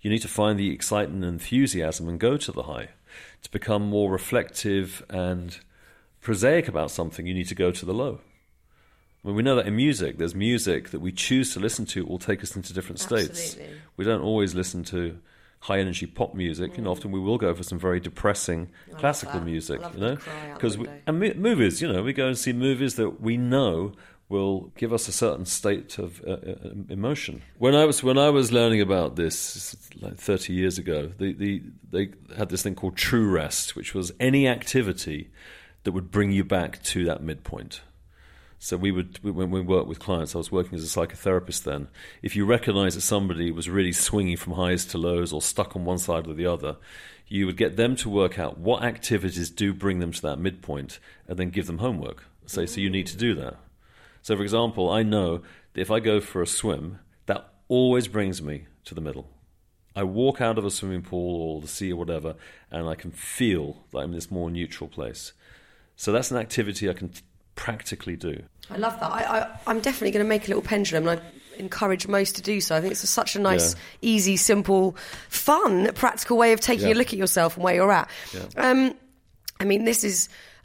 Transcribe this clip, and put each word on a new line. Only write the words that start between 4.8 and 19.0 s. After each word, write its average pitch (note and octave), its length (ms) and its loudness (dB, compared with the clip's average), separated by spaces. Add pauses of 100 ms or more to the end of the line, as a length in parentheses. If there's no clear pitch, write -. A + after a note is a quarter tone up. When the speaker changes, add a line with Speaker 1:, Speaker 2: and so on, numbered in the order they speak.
Speaker 1:
and F2+ 480 -4 (640)
prosaic A#2+ 460 4
about D#2 240 -2
something, E2+ 360 -6
you F#2 60 -4
need F2+ 140 -2
to F2+ 80 -8
go F2+ 160 2
to F2 140 -8
the F2+ 80 -2
low. B2 260 -4 (1040)
I - 40 -8
mean, G2+ 100 -2
we A2+ 60 2
know C3 120 4
that G2+ 120 2
in G#2 80 0
music, A2+ 420 2
there's E2+ 180 -2
music G#2 540 0
that C#2+ 100 -8
we F2+ 120 -4
choose C3 420 2
to F#2 60 -6
listen G#2+ 280 -2
to F#2 180 -4
will - 140 -6
take - 240 -2
us - 120 -10
into F#2 180 -10
different F2+ 260 -8
states. - 300 0 (240)
Speaker 2:
Absolutely. D3+ 220 -16 (220)
Speaker 1:
We F#2+ 80 -2
don't G#2+ 160 2
always G2+ 340 2
listen F2+ 300 -4
to F2 320 -6 (440)
high-energy F#2+ 460 -2
pop - 280 -4
music, F2 420 -4
and A2+ 80 -6
Speaker 2:
Mm. F#2 60 0
Speaker 1:
often G2 200 -4
we F#2+ 100 -2
will G#2+ 160 0
go F#2 160 2
for F2 100 -6
some F2 160 -6
very F2+ 220 0
depressing F2+ 680 -2 (200)
Speaker 2:
I - 40 -20
love D#3 80 -16
Speaker 1:
classical C#3+ 400 -2